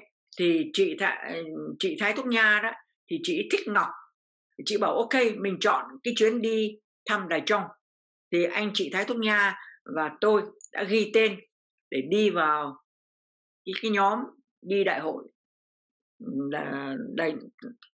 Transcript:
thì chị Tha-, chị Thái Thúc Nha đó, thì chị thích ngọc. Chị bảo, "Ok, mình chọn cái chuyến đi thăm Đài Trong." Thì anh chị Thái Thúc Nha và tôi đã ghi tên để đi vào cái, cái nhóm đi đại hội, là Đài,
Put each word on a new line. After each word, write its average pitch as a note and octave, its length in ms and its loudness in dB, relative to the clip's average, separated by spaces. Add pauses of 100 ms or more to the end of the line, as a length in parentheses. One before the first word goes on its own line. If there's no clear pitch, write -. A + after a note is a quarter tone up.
(380)
thì E3 340 2
chị F#3 260 2
Tha-, E3 460 -4 (340)
chị F#3 220 -2
Thái G#3+ 120 2
Thúc C4+ 140 -6
Nha A3 360 4
đó, A3 80 -2 (400)
thì E3 120 -2
chị F#3 300 -2
thích - 160 -2
ngọc. F#3+ 200 2 (760)
Chị G#3 160 2
bảo, E3+ 160 2
"Ok, A#3 180 0 (240)
mình F#3+ 220 -2
chọn G3 240 2 (180)
cái A#3+ 140 -2
chuyến A3+ 240 4
đi G#3+ 380 0 (300)
thăm G3 200 -2
Đài D#3 180 0
Trong." G#3 160 2 (680)
Thì F3 120 4
anh G#3 300 -2
chị F3 180 -2
Thái G3 120 0
Thúc A#3+ 120 -4
Nha G#3 420 2 (380)
và D#3 140 0 (100)
tôi G#3+ 220 4 (300)
đã G#3 120 -4
ghi G#3 300 2
tên A3 240 4 (520)
để C3+ 200 -2
đi G#3 200 4
vào D3+ 540 0 (800)
cái, F#3+ 80 -6 (100)
cái A3 80 -2
nhóm G3+ 280 4 (440)
đi G3 220 2
đại E3 160 0
hội, D#3 240 -6 (1300)
là C#3 440 -6 (220)
Đài, D#3+ 180 0 (640)